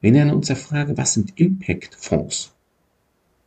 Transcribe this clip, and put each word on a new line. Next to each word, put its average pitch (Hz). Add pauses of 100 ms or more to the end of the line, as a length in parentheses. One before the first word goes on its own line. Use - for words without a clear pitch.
Wir 101
nähern 147
uns 147
der 135
Frage, 147
was -
sind 101
Impact-Fonds? - (960)